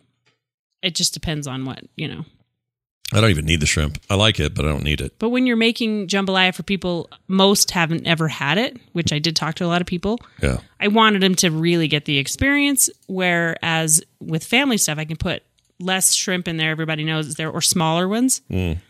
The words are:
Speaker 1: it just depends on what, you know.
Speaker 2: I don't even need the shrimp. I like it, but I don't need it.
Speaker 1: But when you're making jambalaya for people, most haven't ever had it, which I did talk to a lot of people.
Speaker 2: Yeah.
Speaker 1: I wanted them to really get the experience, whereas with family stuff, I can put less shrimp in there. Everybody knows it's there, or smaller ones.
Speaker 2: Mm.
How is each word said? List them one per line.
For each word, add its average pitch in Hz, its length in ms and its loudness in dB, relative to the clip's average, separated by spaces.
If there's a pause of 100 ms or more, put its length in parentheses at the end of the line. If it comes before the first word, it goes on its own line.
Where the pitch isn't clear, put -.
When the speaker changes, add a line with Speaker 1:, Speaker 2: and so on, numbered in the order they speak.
(800)
Speaker 1:
it 180 140 -4
just - 180 -2
depends 151 340 -6
on 131 180 -6
what, - 180 -10 (120)
you 151 120 -8
know. 156 180 -10 (880)
Speaker 2:
I 101 60 4
don't 110 100 6
even 76 160 2
need 82 140 2
the 73 60 0
shrimp. 76 340 0 (100)
I 101 60 0
like 104 240 2
it, 73 160 0
but 71 100 -2
I 78 40 0
don't 73 140 -2
need 76 180 0
it. 67 180 -8
Speaker 1:
But 220 100 -2
when 254 160 0
you're 240 120 2
making 220 500 0
jambalaya 190 480 0
for 175 80 -8
people, 175 460 -4 (180)
most 190 440 4
haven't 165 360 0
ever 160 220 2
had 147 280 -2
it, 254 200 -2 (160)
which 170 180 -2
I 147 80 0
did 160 160 0
talk 156 200 -4
to 180 100 -2
a - 20 2
lot 175 140 2
of 175 60 -6
people. 190 300 -4 (240)
Speaker 2:
Yeah. - 180 0 (200)
Speaker 1:
I 202 80 2
wanted 214 340 6
them 190 140 4
to 175 160 2
really 165 380 2
get 151 160 0
the 147 140 0
experience, 277 680 0 (180)
whereas 165 960 0 (180)
with 160 260 -6
family 254 320 2
stuff, 151 200 -2
I 156 80 -6
can 156 120 -10
put - 260 -4 (360)
less 185 340 0
shrimp 180 340 -2
in 165 100 -4
there. 160 140 0
Everybody 156 320 -4
knows 156 240 -2
it's 151 80 -10
there, 156 140 -6
or 156 120 -6
smaller 170 460 2
ones. 240 420 0
Speaker 2:
Mm. 87 280 0 (120)